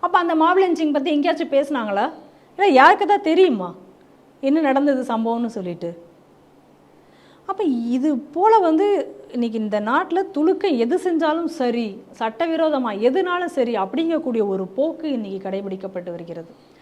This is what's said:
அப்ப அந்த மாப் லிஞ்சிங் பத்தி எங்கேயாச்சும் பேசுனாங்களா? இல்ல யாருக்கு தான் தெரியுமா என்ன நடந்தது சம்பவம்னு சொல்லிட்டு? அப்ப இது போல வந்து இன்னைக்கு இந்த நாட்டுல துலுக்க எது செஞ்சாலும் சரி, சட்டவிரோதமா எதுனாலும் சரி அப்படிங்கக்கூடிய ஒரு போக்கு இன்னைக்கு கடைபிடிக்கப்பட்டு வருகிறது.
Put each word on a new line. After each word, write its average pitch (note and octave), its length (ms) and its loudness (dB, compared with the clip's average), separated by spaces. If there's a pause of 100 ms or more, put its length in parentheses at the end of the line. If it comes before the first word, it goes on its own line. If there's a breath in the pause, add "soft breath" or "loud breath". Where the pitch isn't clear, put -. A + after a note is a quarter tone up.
அப்ப F4+ 180 0
அந்த E4+ 180 0
மாப் E4+ 220 4
லிஞ்சிங் D#4+ 360 2
பத்தி C#4+ 180 0
எங்கேயாச்சும் D#4+ 380 0
பேசுனாங்களா? C4+ 640 0 (460 loud breath)
இல்ல G4 120 4
யாருக்கு D4+ 380 6
தான் G4+ 140 2
தெரியுமா D4 520 2 (680)
என்ன C#4 180 2
நடந்தது C4+ 560 0
சம்பவம்னு A#3 300 -2
சொல்லிட்டு? F3 640 -8 (1400 soft breath)
அப்ப G4 180 -4
இது B3+ 540 0
போல G4+ 400 2
வந்து F4+ 580 2 (160)
இன்னைக்கு A#3 280 -2
இந்த G#3 220 -2
நாட்டுல E4+ 500 -2
துலுக்க F4 360 2
எது C4 360 0
செஞ்சாலும் E4 420 0
சரி, A#3+ 540 -4 (200)
சட்டவிரோதமா C4+ 800 -2
எதுனாலும் F4 500 0
சரி A#3+ 280 -2
அப்படிங்கக்கூடிய B3+ 680 -2
ஒரு F#3+ 200 -4
போக்கு D#4 440 -4
இன்னைக்கு G3 380 -6
கடைபிடிக்கப்பட்டு F#3+ 600 -8
வருகிறது. E3+ 440 -12 (280 loud breath)